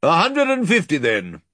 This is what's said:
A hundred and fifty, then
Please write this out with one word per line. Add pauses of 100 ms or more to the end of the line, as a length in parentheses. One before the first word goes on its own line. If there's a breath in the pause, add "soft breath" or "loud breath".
A (100)
hundred
and
fifty,
then (120)